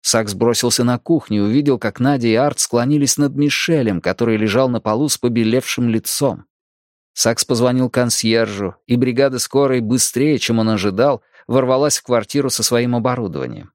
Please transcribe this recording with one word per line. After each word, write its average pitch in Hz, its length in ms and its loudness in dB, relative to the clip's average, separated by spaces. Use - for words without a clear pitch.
Сакс 107 320 0
бросился 120 500 0
на 123 140 2
кухню 139 400 -2
и 101 80 0
увидел, 135 320 0
как - 220 -6
Надя 127 280 0
и 110 60 4
Арт 139 260 0
склонились 135 580 0
над 143 180 0
Мишелем, 139 680 0
который 110 360 0
лежал 110 320 0
на 117 120 -2
полу 120 280 0
с - 100 -4
побелевшим 120 680 0
лицом. 113 580 -2
Сакс - 320 0
позвонил 123 460 0
консьержу, 110 840 0
и 120 80 2
бригада 127 420 2
скорой 131 440 0
быстрее, 123 580 0
чем 117 180 0
он 110 120 2
ожидал, 104 520 0
ворвалась 123 540 0
в - 20 -10
квартиру 127 480 0
со - 140 -4
своим 120 320 0
оборудованием. 101 800 -4